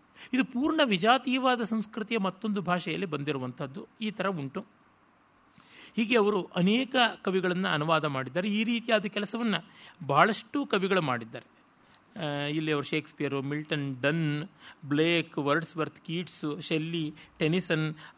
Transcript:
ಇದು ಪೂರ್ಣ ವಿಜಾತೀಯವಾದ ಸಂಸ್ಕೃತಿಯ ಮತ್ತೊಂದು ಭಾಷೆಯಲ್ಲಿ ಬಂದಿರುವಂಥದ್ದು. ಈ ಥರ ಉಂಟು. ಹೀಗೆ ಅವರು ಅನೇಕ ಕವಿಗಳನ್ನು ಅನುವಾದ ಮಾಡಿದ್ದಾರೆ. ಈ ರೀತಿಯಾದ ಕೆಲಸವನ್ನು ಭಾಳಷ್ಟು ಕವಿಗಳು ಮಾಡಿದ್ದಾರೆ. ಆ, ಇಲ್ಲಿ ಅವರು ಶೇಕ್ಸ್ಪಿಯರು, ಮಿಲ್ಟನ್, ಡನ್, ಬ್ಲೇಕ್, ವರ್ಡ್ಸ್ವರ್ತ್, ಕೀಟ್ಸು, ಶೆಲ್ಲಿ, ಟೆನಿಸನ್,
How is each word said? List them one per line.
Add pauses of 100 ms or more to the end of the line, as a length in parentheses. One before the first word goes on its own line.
(320)
ಇದು
ಪೂರ್ಣ
ವಿಜಾತೀಯವಾದ
ಸಂಸ್ಕೃತಿಯ
ಮತ್ತೊಂದು
ಭಾಷೆಯಲ್ಲಿ
ಬಂದಿರುವಂಥದ್ದು. (140)
ಈ
ಥರ
ಉಂಟು. (1300)
ಹೀಗೆ
ಅವರು
ಅನೇಕ (260)
ಕವಿಗಳನ್ನು
ಅನುವಾದ
ಮಾಡಿದ್ದಾರೆ.
ಈ
ರೀತಿಯಾದ
ಕೆಲಸವನ್ನು (400)
ಭಾಳಷ್ಟು
ಕವಿಗಳು
ಮಾಡಿದ್ದಾರೆ. (600)
ಆ,
ಇಲ್ಲಿ
ಅವರು
ಶೇಕ್ಸ್ಪಿಯರು,
ಮಿಲ್ಟನ್,
ಡನ್, (360)
ಬ್ಲೇಕ್,
ವರ್ಡ್ಸ್ವರ್ತ್,
ಕೀಟ್ಸು,
ಶೆಲ್ಲಿ, (240)
ಟೆನಿಸನ್, (240)